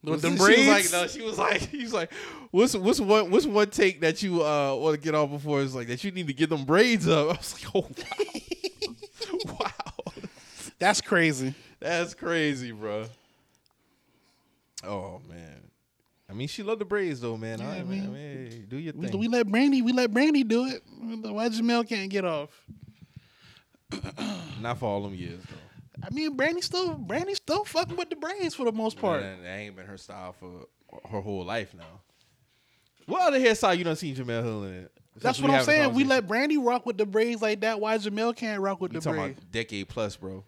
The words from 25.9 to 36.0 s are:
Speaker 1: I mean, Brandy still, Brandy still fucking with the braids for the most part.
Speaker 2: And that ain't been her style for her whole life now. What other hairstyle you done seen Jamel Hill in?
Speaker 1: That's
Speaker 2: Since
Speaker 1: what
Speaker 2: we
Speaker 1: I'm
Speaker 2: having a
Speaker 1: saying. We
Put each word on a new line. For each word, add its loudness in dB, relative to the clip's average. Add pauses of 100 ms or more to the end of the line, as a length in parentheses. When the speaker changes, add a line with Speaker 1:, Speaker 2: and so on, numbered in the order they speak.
Speaker 1:
I -10
mean, -4
Brandy 0
still, -2
Brandy -4
still -2
fucking -4
with -4
the -6
braids -6
for -6
the 2
most -4
part. 0
Speaker 2:
And -10
that -8
ain't -10
been -16
her -14
style -14
for -16 (440)
her -4
whole -6
life -6
now. -20 (1080)
What 0
other 6
hairstyle 6
you -2
done 0
seen -6
Jamel -2
Hill -4
in? -12 (280)
Speaker 1:
That's 0
Speaker 2:
Since -2
Speaker 1:
what 4
Speaker 2:
we 8
Speaker 1:
I'm 6
Speaker 2:
having -
a 4
Speaker 1:
saying. 6
We 2